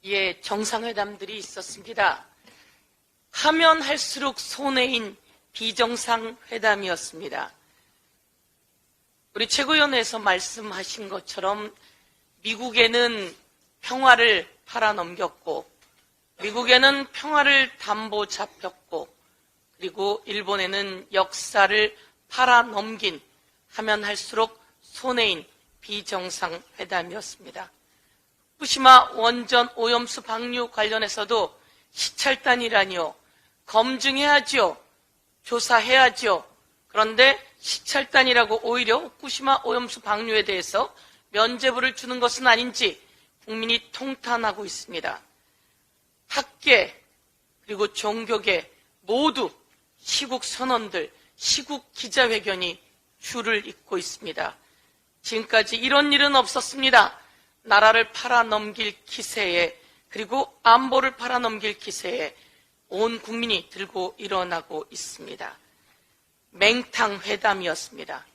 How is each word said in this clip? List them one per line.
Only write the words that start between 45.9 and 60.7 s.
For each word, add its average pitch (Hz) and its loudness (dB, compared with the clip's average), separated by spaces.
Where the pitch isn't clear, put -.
학계 - 0
그리고 208 -4
종교계 208 -4
모두 247 0
시국 254 -6
선언들, 220 -4
시국 - -6
기자회견이 202 -2
줄을 220 -4
잇고 - -8
있습니다. - -8
지금까지 220 0
이런 277 4
일은 285 6
없었습니다. 262 4
나라를 220 6
팔아넘길 214 -2
기세에, 175 -2
그리고 262 -6
안보를 262 4